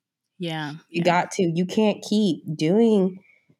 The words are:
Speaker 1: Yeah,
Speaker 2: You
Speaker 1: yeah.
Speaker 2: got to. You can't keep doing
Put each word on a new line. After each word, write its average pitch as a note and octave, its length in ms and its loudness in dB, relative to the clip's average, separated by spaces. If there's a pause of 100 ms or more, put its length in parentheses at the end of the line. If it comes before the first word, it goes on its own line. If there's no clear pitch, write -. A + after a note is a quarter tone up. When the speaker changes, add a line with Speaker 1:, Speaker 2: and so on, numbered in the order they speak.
(400)
Speaker 1:
Yeah, D#3+ 340 -6 (160)
Speaker 2:
You E3+ 120 -4
Speaker 1:
yeah. - 20 0
Speaker 2:
got F3 280 2
to. G3 120 -2
You E3+ 220 0
can't G#3 380 0
keep G#3 400 0 (120)
doing F#3+ 640 2 (400)